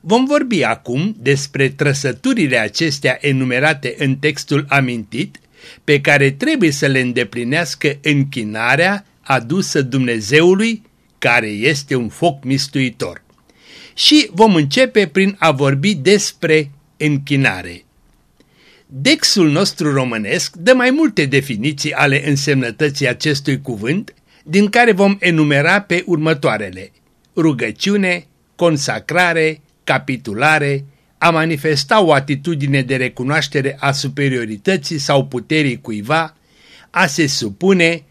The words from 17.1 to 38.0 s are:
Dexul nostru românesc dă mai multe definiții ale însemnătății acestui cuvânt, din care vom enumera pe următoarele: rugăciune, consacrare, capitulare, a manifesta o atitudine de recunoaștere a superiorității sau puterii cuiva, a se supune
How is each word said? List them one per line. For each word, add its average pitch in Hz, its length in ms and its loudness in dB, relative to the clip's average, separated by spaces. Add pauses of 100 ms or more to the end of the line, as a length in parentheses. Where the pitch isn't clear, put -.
Dexul 160 640 2
nostru 147 420 0
românesc 127 600 -2
dă 185 180 2
mai 254 160 4
multe 262 360 2
definiții 139 680 -2
ale 143 360 2
însemnătății 139 800 0
acestui 139 540 -2
cuvânt, 123 520 -6 (300)
din 196 260 2
care 233 220 4
vom 196 280 4
enumera 160 640 2
pe - 240 -2
următoarele: 135 880 -2 (440)
rugăciune, 170 920 0 (300)
consacrare, 160 1080 0 (220)
capitulare, 139 1000 -2 (320)
a 170 120 2
manifesta 160 720 0
o 160 120 4
atitudine 143 680 0
de 127 140 -2
recunoaștere 135 840 -2
a 139 120 0
superiorității 139 1040 -2
sau 139 280 0
puterii 135 560 -2
cuiva, 123 560 -4 (520)
a 180 160 0
se 156 220 0
supune 165 840 0